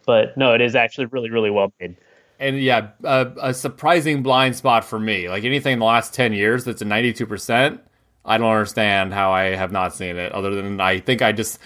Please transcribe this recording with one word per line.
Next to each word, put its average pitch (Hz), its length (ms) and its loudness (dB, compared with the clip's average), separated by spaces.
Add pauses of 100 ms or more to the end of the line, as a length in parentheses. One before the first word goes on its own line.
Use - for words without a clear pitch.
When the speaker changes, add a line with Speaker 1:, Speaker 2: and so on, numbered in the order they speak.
Speaker 1:
But 110 320 2
no, 131 160 4
it 117 80 4
is 120 140 2
actually 120 320 0
really, 117 240 -6
really 113 180 0
well 101 300 0
made. 87 160 -12 (440)
Speaker 2:
And 135 220 -2
yeah, 120 280 2 (140)
a, 131 280 0 (100)
a 131 140 -2
surprising 151 680 0
blind 127 340 2
spot 117 300 2
for 113 140 -8
me. 104 280 -2
Like, 95 160 -4
anything 135 300 -2
in 120 60 -2
the 113 60 2
last 113 280 2
ten 127 200 0
years 110 320 0
that's 117 180 -8
a - 20 -6
ninety-two 110 400 -2
percent, 123 560 0 (420)
I 110 140 2
don't 113 140 2
understand 104 640 0
how 98 200 0
I 95 220 0
have 92 180 -4
not 92 200 -2
seen 90 240 -8
it, 90 140 -6
other 98 240 -4
than 98 240 -6
I 95 200 2
think 123 220 -2
I 113 120 4
just, 107 320 -6